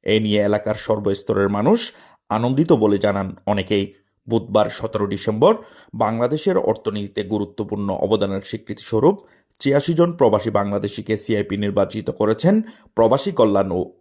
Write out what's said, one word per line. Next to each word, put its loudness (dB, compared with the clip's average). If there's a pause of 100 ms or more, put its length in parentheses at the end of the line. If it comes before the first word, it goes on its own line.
এ 2
নিয়ে 2
এলাকার 0 (100)
সর্বস্তরের 0
মানুষ 2 (500)
আনন্দিত 0
বলে 4
জানান -2 (180)
অনেকেই। 0 (440)
বুধবার 2
সতেরো -4
ডিসেম্বর 2 (420)
বাংলাদেশের 0
অর্থনীতিতে -4
গুরুত্বপূর্ণ -4 (160)
অবদানের 0
স্বীকৃতিস্বরূপ 0 (440)
ছিয়াশি 2
জন 4
প্রবাসী 2
বাংলাদেশিকে -2
সিআইপি -2
নির্বাচিত -2
করেছেন 2 (400)
প্রবাসী 2
কল্যাণ 2
ও -2 (200)